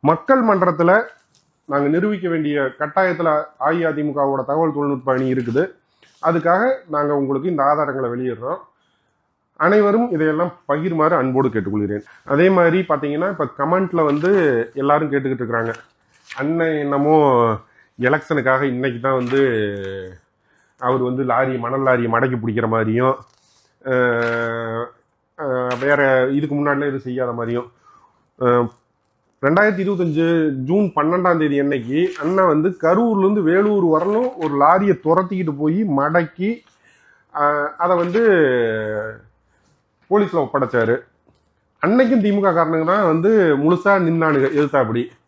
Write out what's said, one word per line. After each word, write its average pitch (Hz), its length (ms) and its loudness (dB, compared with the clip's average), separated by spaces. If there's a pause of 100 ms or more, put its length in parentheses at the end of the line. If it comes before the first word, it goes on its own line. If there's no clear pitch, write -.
மக்கள் 165 420 2
மன்றத்துல 180 600 4 (600)
நாங்க 143 240 -2
நிரூபிக்க 180 400 -2
வேண்டிய 151 320 -2
கட்டாயத்துல 151 840 -2 (160)
அஇஅதிமுகவோட 147 840 -2
தகவல் 156 280 -2
தொழில்நுட்ப 143 400 -4
அணி 131 200 0
இருக்குது. 127 380 -2 (520)
அதுக்காக 170 500 0 (180)
நாங்க 147 240 -2
உங்களுக்கு 139 340 -2
இந்த 156 140 -2
ஆதாரங்களை 139 480 -2
வெளியிடுறோம். 123 480 -6 (1000)
அனைவரும் 208 540 2
இதையெல்லாம் 156 420 0 (160)
பகிருமாறு 156 480 0
அன்போடு 131 320 0
கேட்டுக்கொள்கிறேன். 104 520 -2 (240)
அதே 160 260 2
மாதிரி 175 380 2
பாத்தீங்கன்னா, 151 400 -2
இப்ப 160 200 -4 (100)
கமெண்ட்ல 170 460 0
வந்து 147 260 0 (440)
எல்லாரும் 143 380 0
கேட்டுக்கிட்டு 135 300 -4
இருக்கிறாங்க, 113 320 -4 (640)
அண்ணன் 160 400 -2
என்னமோ 143 400 0 (840)
எலெக்ஷனுக்காக 131 600 0
இன்னைக்கு 127 380 -4
தான் 135 140 -2
வந்து 127 260 0 (1400)
அவர் 127 220 0
வந்து 127 240 -2
லாரி, 127 340 0
மணல் 123 220 -4
லாரியை 127 280 0
மடக்கி 123 280 0
பிடிக்கிற 113 320 -2
மாதிரியும், 113 480 0 (680)
அஹ், 117 1000 -2 (520)
அஹ், 127 420 -4
வேற 135 500 2
இதுக்கு 143 240 -2
முன்னாடிலாம் 143 260 0
எதுவும் 139 200 -4
செய்யாத 127 320 -4
மாதிரியும். 117 400 -6 (680)
அஹ், 120 300 2 (720)
ரெண்டாயிரத்தி 190 420 2
இருபத்தஞ்சு 165 640 0
ஜூன் 160 460 -2
பன்னெண்டாம் 170 440 2
தேதி 147 200 0
அன்னைக்கு 143 640 -2
அண்ணன் 185 260 0
வந்து 165 340 0
கரூர்ல 202 380 0
இருந்து 196 240 0
வேலூர் 196 420 2
வரலும் 196 520 0
ஒரு 143 240 -4
லாரியை 185 440 4
துரத்திக்கிட்டு 180 520 0
போய் 160 280 0
மடக்கி, 170 800 -2 (720)
அஹ், 147 340 0 (100)
அதை 175 180 2
வந்து 175 240 0 (1900)
போலீஸ்ல 175 380 0
ஒப்படைச்சாரு. 120 500 0 (880)
அன்னைக்கும் 233 380 2
திமுக 202 280 2
காரனுங்க 160 320 0
தான் 190 220 2
வந்து 165 500 4
முழுசா 175 300 0
நின்னானுங்க 165 640 2
எதிர்த்தாப்படி. 131 600 0 (200)